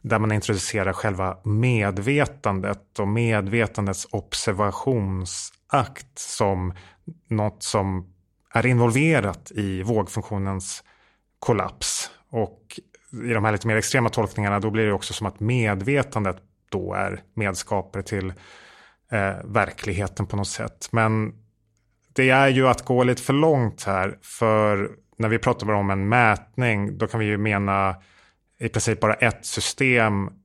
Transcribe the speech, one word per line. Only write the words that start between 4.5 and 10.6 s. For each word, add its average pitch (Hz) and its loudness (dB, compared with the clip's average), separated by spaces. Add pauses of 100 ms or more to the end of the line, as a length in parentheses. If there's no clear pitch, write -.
som 92 -2 (540)
något 107 -2
som 95 -2 (400)
är 113 2
involverat 120 2
i 95 -2
vågfunktionens 98 -4 (560)